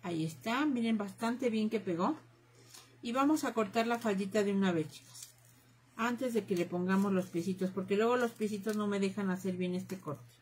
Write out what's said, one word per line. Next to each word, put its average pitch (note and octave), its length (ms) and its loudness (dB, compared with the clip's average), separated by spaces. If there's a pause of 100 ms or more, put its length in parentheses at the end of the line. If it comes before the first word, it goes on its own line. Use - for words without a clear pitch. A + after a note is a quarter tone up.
Ahí E3+ 220 -2
está. A#3 400 -2
Miren, A#3 320 2
bastante A3+ 540 -2
bien G#3+ 180 0
que A3 120 0
pegó. F#3+ 360 0 (840)
Y A#3 100 -6
vamos C#4+ 320 4
a B3 80 0
cortar A3+ 340 2
la A#3 120 0
faldita G#3 440 2
de G3+ 100 2
una F#3+ 200 4
vez, D#3 160 0
chicas. - 400 -18 (680)
Antes A#3+ 380 -2
de G3+ 100 2
que F#3+ 120 0
le F3 100 2
pongamos F#3+ 460 2
los F#3 140 2
piecitos, F#3 440 -2
porque G3 260 -2
luego A#3 200 4
los A#3+ 160 0
piecitos G#3 440 -4
no G#3 100 -2
me G3+ 140 0
dejan G3 300 0
hacer F#3 260 -2
bien F3+ 180 -2
este F#3 240 -6
corte. - 440 -12